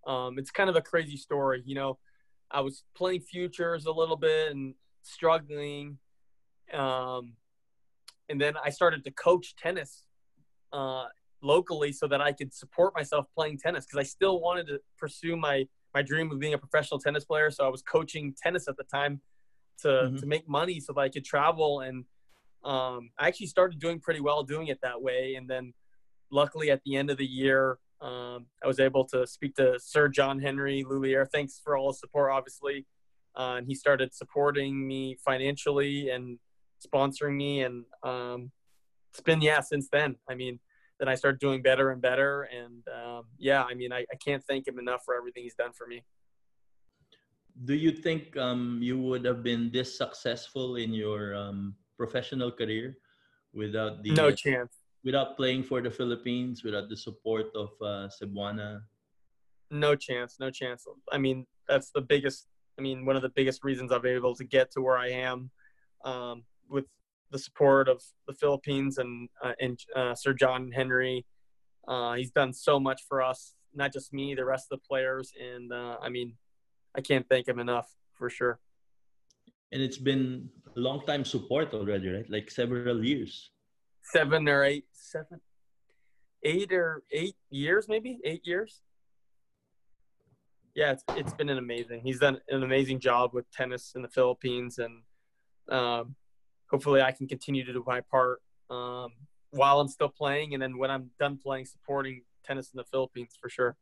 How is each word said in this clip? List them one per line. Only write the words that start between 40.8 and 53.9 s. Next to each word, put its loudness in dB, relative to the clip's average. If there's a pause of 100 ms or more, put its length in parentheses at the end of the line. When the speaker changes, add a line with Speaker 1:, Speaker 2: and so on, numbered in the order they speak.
Speaker 1:
then 0
I 2
started 2
doing 0
better 6
and -4
better. 2
And, -14
um, -10 (120)
yeah, 4
I -4
mean, -6
I, -2 (120)
I -8
can't -2
thank -2
him -8
enough -4
for -2
everything -8
he's -14
done -4
for -16
me. -14 (1600)
Speaker 2:
Do 0
you 4
think, -4
um, -2
you 0
would -2
have 0
been 0
this -2
successful -4
in -2
your, -2
um, -6 (220)
professional -4
career -4 (580)
without -4